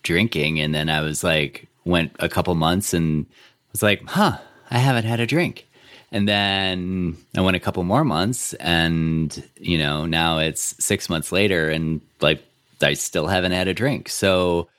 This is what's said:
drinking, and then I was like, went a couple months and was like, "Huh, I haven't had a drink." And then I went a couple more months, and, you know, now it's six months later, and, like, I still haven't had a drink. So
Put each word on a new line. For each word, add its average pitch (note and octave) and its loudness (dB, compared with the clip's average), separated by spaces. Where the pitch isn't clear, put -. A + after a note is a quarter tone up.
drinking, D#2+ 0
and D2+ 0
then D2+ -2
I D2+ 0
was D2+ -4
like, D#2 -2
went E2+ 0
a F2 -2
couple F2 0
months E2 0
and D#2+ 0
was - -6
like, G#2 2
"Huh, F3 2
I A#2+ 0
haven't B2 2
had A2+ -2
a A#2 0
drink." D3+ -2
And G#2 0
then F#2 0
I - 2
went F#2 4
a F2 -2
couple F#2+ -2
more A2+ 2
months, G#2+ -2
and, E2 0
you F2 -2
know, D2+ -2
now E2 2
it's D#2+ -2
six - -2
months D#2+ -4
later, F2+ 2
and, D#2+ -2
like, D2+ 2
I C#2+ 4
still D#2 -4
haven't F#2 0
had F#2 -2
a F#2 0
drink. B2 -4
So F2+ 0